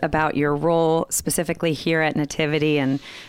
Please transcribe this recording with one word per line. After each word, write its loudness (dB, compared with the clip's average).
about 0
your 2
role 2
specifically -2
here 0
at 0
Nativity 0
and 0